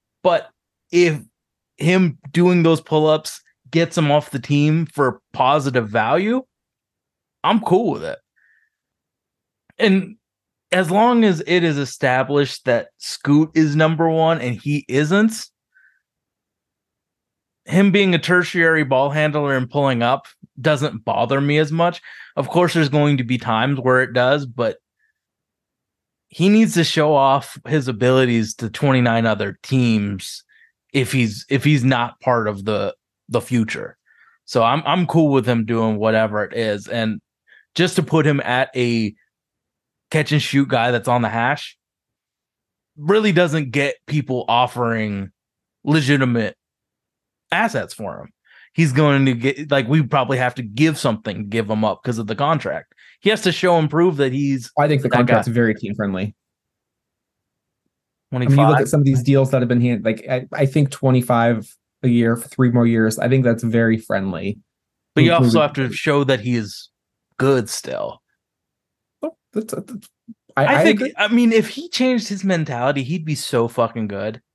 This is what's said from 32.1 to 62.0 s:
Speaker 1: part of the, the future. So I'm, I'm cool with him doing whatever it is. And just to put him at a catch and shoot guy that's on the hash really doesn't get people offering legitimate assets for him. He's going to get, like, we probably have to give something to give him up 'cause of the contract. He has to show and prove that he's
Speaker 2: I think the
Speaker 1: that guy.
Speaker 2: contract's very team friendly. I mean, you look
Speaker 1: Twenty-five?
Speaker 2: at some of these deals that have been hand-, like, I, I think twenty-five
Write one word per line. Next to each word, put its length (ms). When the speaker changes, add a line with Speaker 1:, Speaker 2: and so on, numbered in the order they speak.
Speaker 1:
part 260
of 180
the, 300
the 120
future. 560
So 180
I'm, 220
I'm 220
cool 260
with 140
him 180
doing 340
whatever 460
it 120
is. 320
And 320
just 220
to 60
put 240
him 140
at 360
a 380
catch 220
and 100
shoot 260
guy 220
that's 180
on 140
the 60
hash 480
really 360
doesn't 380
get 260
people 420
offering 800
legitimate 720
assets 420
for 260
him. 120
He's 200
going 340
to 80
get, 380
like, 160
we 140
probably 360
have 160
to 80
give 340
something 420
to 40
give 260
him 160
up 200
'cause 140
of 100
the 80
contract. 580
He 100
has 120
to 100
show 240
and 140
prove 280
that 140
he's 460
Speaker 2:
I 80
think 160
the 60
Speaker 1:
that 40
guy. 60
Speaker 2:
contract's 300
very 260
team 220
friendly. 380
I 60
mean, 40
you 60
look 80
Speaker 1:
Twenty-five? 260
Speaker 2:
at 60
some 120
of 60
these 180
deals 260
that 100
have 80
been 120
hand-, 240
like, 260
I, 220
I 140
think 240
twenty-five 840